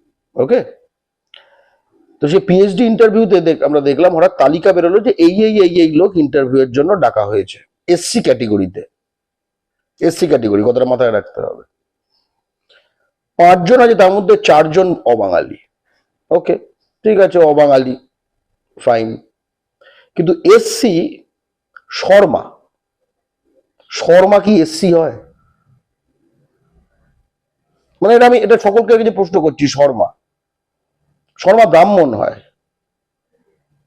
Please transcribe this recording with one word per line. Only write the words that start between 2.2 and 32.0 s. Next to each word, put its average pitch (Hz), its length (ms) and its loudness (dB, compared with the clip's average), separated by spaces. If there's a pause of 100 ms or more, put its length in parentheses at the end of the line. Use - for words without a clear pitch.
তো 147 60 -2
সেই 180 120 0
পিএইচডি 196 460 0
ইন্টারভিউতে 214 560 2
দেখ-, 160 240 -2
আমরা 147 160 -2
দেখলাম 147 340 0
হঠাৎ 175 220 0
তালিকা 160 360 0
বেরোলো 175 260 0
যে 214 100 -4
এই, 185 340 0
এই, 214 160 0
এই, 175 220 2
এই 156 140 0
লোক 185 220 0
ইন্টারভিউয়ের 135 540 -2
জন্য 160 280 -2
ডাকা 113 260 -2
হয়েছে 101 340 -6 (280)
এসসি 175 340 -4
ক্যাটাগরিতে। 104 600 -4 (1200)
এসসি 165 260 -2
ক্যাটাগরি, 110 360 0
কথাটা 123 220 0
মাথায় 123 260 -2
রাখতে - 300 -6
হবে। - 220 -12 (1700)
পাঁচজন 180 440 4
আছে, 233 140 2
তার 185 160 2
মধ্যে 202 320 0
চারজন 160 520 0 (100)
অবাঙালি। 98 520 -2 (720)
ওকে, 175 280 -2 (460)
ঠিক 214 160 0
আছে, 185 200 0
অবাঙালি, 143 580 2 (840)
ফাইন। 113 380 -4 (960)
কিন্তু 180 400 0
এসসি 220 680 -4 (680)
শর্মা, 185 600 0 (1400)
শর্মা 190 480 2
কি 196 220 0
এসসি 170 320 -2
হয়? 156 240 -2 (2750)
মানে, 208 140 2
এটা 240 100 8
আমি, 247 120 4
এটা 214 200 2
সকলকে 220 400 0
কিছু 226 140 -2
প্রশ্ন 180 300 -4
করছি, 147 260 -2
শর্মা, 131 380 -2 (1300)
শর্মা 196 280 2
ব্রাহ্মণ 165 480 2